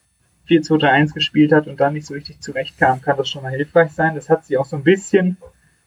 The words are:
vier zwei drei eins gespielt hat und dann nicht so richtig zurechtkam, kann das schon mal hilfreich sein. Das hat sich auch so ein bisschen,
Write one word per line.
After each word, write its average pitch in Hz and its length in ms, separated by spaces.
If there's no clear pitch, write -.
vier 165 180
zwei 156 160
drei 147 120
eins 147 240
gespielt 151 380
hat 151 140
und 139 140
dann 143 140
nicht 151 120
so 143 80
richtig - 260
zurechtkam, 135 600
kann 139 160
das 135 120
schon 139 140
mal 131 100
hilfreich 151 400
sein. 160 220
Das 143 160
hat 156 140
sich 135 120
auch 135 100
so 160 100
ein 135 80
bisschen, 185 520